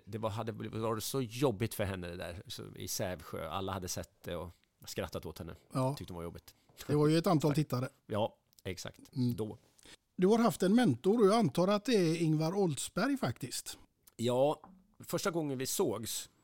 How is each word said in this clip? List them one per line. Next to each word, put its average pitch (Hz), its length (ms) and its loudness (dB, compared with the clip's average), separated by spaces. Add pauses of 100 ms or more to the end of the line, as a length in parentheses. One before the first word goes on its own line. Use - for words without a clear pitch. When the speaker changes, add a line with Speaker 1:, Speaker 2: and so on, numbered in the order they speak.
Speaker 1:
det 107 120 -8
var, 110 120 -2
hade 110 220 -6
blivit, 110 280 -8
var 113 140 0
det 110 60 -4
så 135 220 -4
jobbigt 117 520 0
för 107 100 -2
henne 92 240 -4
det 87 80 -8
där, 87 300 -10
så, - 160 -12 (140)
i 101 120 -10
Sävsjö. 90 600 -6
Alla 95 240 -4
hade 92 160 -6
sett - 340 -10
det 87 140 -6
och 87 140 -8 (360)
skrattat 90 400 -8
åt 85 120 -12
henne. 82 160 -12 (180)
Speaker 2:
Ja. 135 260 -2
Speaker 1:
Tyckte 90 140 -12
hon 87 40 -10
var 82 80 -8
jobbigt. - 300 -14 (320)
Speaker 2:
Det 139 100 -2
var 151 120 4
ju 160 100 4
ett 165 80 0
antal 156 280 4
tittare. 131 340 2 (180)
Speaker 1:
Ja, 107 300 -2 (280)
exakt. - 520 -10
Speaker 2:
Mm. 123 200 0
Speaker 1:
Då. 107 220 -6 (580)
Speaker 2:
Du 180 100 4
har 220 120 6
haft 220 240 2
en 190 120 4
mentor 226 460 4
och 202 60 8
jag 196 80 8
antar 185 340 4
att 208 160 2
det 254 100 2
är 170 280 4
Ingvar 156 320 2
Oldsberg 196 600 0
faktiskt. - 640 -6 (380)
Speaker 1:
Ja, 127 440 2 (440)
första 185 260 -2
gången 151 280 -2
vi 131 80 -4
sågs 113 640 -2 (140)